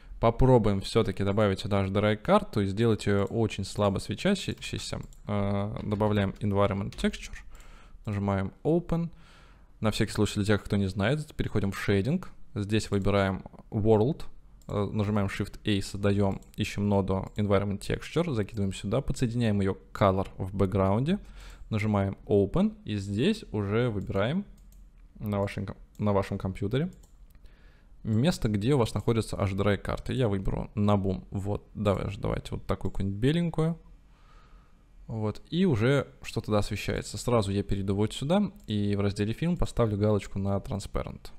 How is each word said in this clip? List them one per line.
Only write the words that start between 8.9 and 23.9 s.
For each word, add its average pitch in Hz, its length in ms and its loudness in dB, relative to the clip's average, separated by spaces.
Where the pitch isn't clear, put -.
На 110 120 2
всякий 104 200 0
случай, 107 220 2
для 104 100 0
тех, 101 180 4
кто - 140 -4
не 98 140 2
знает, 110 460 0
переходим 101 360 -2
в - 180 -4
Shading. 110 360 2
Здесь 104 380 0
выбираем 98 520 2
World, 110 520 4
э, 104 240 -2
нажимаем 104 360 0
Shift - 360 -6
A, 101 180 0
создаем, 101 600 0
ищем 101 320 -2
ноду 95 480 0
Environment 101 420 0
Texture, - 540 -2
закидываем 98 400 -2
сюда, 107 260 -2
подсоединяем 113 640 0
ее 95 140 0
к - 260 -6
Color 95 260 4
в 98 160 -8
бэкграунде, 101 640 2
нажимаем 104 560 0
Open, 107 580 2
и 107 140 -4
здесь 101 560 -2
уже 107 360 0
выбираем 101 540 -2